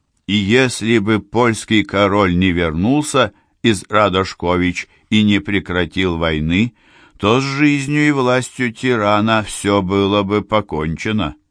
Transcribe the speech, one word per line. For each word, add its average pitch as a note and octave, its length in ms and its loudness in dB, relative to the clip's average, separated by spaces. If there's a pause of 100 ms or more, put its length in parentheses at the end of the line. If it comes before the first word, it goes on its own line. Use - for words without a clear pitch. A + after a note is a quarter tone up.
(260)
"И F#2+ 80 -4
если A2+ 640 2
бы G#2+ 220 0
польский A2 680 0
король G2 520 2
не F#2 140 2
вернулся G2+ 800 0 (320)
из G#2+ 240 0
Радошкович F2+ 1000 -2 (200)
и G#2+ 140 2
не G#2 160 2
прекратил F2+ 800 -4
войны, E2 560 0 (440)
то A2+ 220 2
с C3+ 40 -2
жизнью C#3+ 640 0
и - 20 2
властью B2+ 640 -2
тирана A2 720 0
всё G2+ 380 -2
было G2 420 0
бы G2+ 180 -2
покончено". E2+ 920 -4 (160)